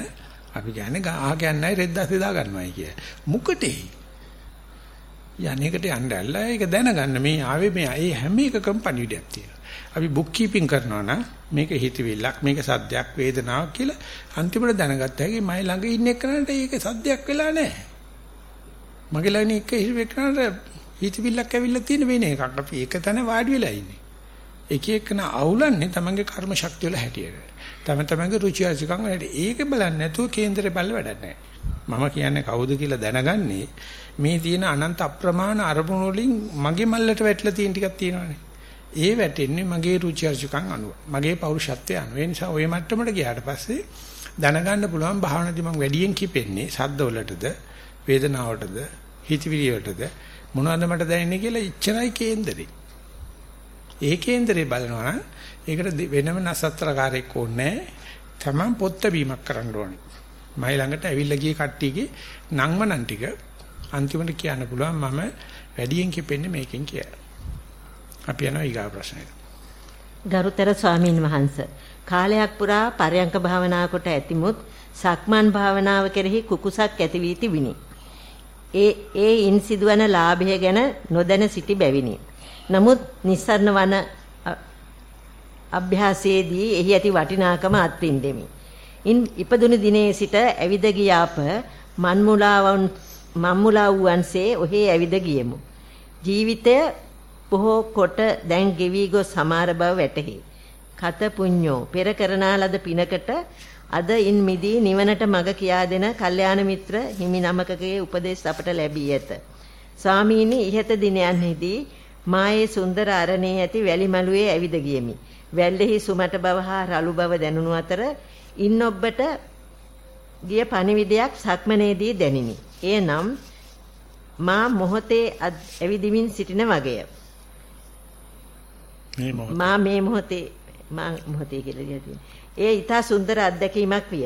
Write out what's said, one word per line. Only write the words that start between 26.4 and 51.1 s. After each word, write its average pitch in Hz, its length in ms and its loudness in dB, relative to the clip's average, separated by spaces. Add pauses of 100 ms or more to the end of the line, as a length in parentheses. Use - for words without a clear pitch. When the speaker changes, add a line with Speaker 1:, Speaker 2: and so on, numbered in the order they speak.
Speaker 1:
ශක්තිය - 340 -4
වල 170 80 -4
හැටියට. 117 400 -8 (440)
තම 143 220 0
තමන්ගේ 180 380 -2
රුචි 185 240 0
අරුචිකම් 165 340 -2
වල 214 100 -2
හැටියට. 165 300 -6
ඒක 233 220 -2
බලන්නේ 208 380 0
නැතුව 165 320 -2
කේන්දරේ 202 420 -2
බලලා 190 240 -4
වැඩක් 110 240 -8
නැහැ. 90 160 -14 (460)
මම 120 240 -4
කියන්නේ 143 360 -2
කවුද 120 300 -2
කියලා 139 260 -2
දැනගන්නේ 127 680 0 (480)
මේ 160 240 2
තියෙන 170 240 0
අනන්ත 165 380 0
අප්‍රමාණ 180 600 0
අරමුණු 170 460 0
වලින් 220 240 0 (240)
මගේ 160 300 0
මල්ලට 226 360 2
වැටලා 208 320 2
තියෙන 196 200 0
ටිකක් 190 240 -2
තියෙනවානේ. 180 420 -4 (540)
ඒ 160 200 2
වැටෙන්නේ 160 520 0
මගේ 175 340 0
රුචි 170 260 -4
අරුචිකම් 143 440 -4
අනුව, 107 240 -8 (120)
මගේ 151 300 0
පෞරුෂත්වය 151 600 -4
අනුව. 117 220 -6
ඒ 156 100 -2
නිසා 180 220 -6
ඔය 156 180 0
මට්ටමට 214 460 -2
ගියාට 123 280 -2
පස්සේ 143 400 -6 (540)
දැනගන්න 175 540 0
පුළුවන් 170 320 -2
භාවනාවේදී 170 440 -2
මම 165 140 -4
වැඩියෙන් 160 340 0
කිපෙන්නේ 113 540 -4
සද්ද 139 340 -4
වලටද, 110 440 -4 (560)
වේදනාව 135 460 0
වලටද, 107 320 -6 (440)
හිතවිලි 151 460 -2
වලටද, 101 340 -4 (460)
මොනවද 165 340 0
මට 170 240 -2
දැනෙන්නේ 170 320 0